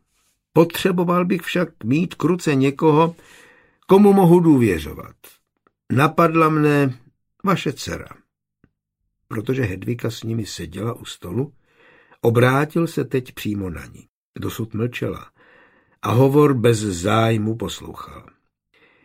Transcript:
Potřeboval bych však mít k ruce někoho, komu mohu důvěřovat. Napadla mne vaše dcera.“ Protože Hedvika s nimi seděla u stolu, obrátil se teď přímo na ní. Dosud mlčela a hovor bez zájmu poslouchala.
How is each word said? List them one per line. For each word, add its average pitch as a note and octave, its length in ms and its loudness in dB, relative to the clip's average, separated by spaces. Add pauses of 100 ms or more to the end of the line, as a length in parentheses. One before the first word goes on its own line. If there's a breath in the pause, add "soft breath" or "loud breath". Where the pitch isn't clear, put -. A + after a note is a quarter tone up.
(540)
Potřeboval F3 720 0
bych F3+ 160 -2
však - 420 -6
mít D3 320 -2
k - 80 -6
ruce D#3+ 320 0
někoho, D3+ 600 2 (720 soft breath)
komu G3 260 8
mohu F3+ 260 6
důvěřovat. F#2 760 0 (760)
Napadla D#3+ 580 2
mne D3 500 0 (440)
vaše F3 300 -2
dcera.“ - 360 -12 (1200)
Protože B2+ 360 -4
Hedvika A2 480 -6
s - 120 -14
nimi A2+ 220 -6
seděla F#2+ 480 -10
u - 120 -16
stolu, A2 480 -8 (680 soft breath)
obrátil C3 640 2
se D3+ 160 -4
teď B2+ 280 -6
přímo G2+ 380 -6
na D2+ 160 -12
ní. - 220 -20 (320)
Dosud G2+ 340 -8
mlčela A2 580 -8 (720 soft breath)
a G#2 100 -4
hovor C#3 420 4
bez A#2 260 2
zájmu G#2+ 760 -2
poslouchala. - 720 -14 (800)